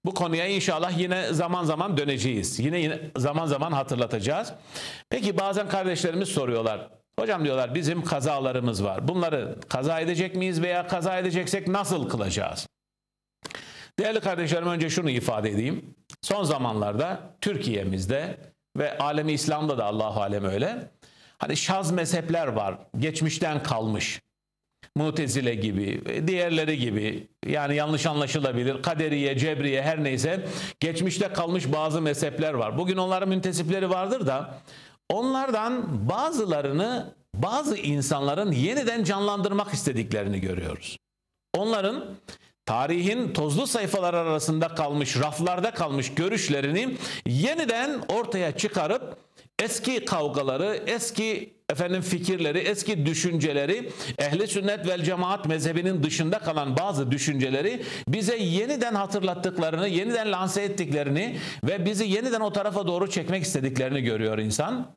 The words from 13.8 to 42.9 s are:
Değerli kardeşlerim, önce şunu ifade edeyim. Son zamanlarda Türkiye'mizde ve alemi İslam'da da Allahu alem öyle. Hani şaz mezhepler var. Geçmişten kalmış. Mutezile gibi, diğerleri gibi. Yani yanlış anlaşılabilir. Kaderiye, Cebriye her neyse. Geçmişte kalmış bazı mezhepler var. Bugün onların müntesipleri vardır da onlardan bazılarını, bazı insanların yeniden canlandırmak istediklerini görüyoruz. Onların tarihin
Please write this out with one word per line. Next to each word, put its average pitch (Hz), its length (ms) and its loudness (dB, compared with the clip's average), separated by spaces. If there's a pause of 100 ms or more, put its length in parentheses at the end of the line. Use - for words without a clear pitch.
Değerli 214 220 2
kardeşlerim, 175 480 0
önce 165 220 0
şunu 160 200 2
ifade 113 400 0
edeyim. 113 440 -2 (280)
Son 202 220 0
zamanlarda 123 760 0 (200)
Türkiye'mizde 123 960 -2 (400)
ve 143 220 -2
alemi 151 340 0
İslam'da 151 460 0
da 113 60 0
Allahu 107 380 0
alem 101 220 0
öyle. 127 460 -2 (480)
Hani - 180 -2
şaz 190 340 0
mezhepler 165 560 0
var. 104 320 -2 (200)
Geçmişten 156 640 0
kalmış. 110 580 -2 (760)
Mutezile 143 580 0
gibi, 101 480 -2 (240)
diğerleri 165 520 2
gibi. 107 500 -2 (180)
Yani 143 300 0
yanlış 151 300 0
anlaşılabilir. 135 760 0
Kaderiye, 147 560 0
Cebriye 139 440 0
her 156 220 0
neyse. 156 420 0 (340)
Geçmişte 180 480 0
kalmış 170 440 0
bazı 156 280 2
mezhepler 151 540 0
var. 113 240 0
Bugün 180 180 2
onların 185 320 2
müntesipleri 185 600 0
vardır 190 360 2
da 135 280 -2 (540)
onlardan 233 1000 0
bazılarını, 214 1080 0 (200)
bazı 269 420 0
insanların 143 760 0
yeniden 226 520 2
canlandırmak 196 720 0
istediklerini 110 640 0
görüyoruz. 90 580 -6 (580)
Onların 214 480 0 (600)
tarihin 175 680 0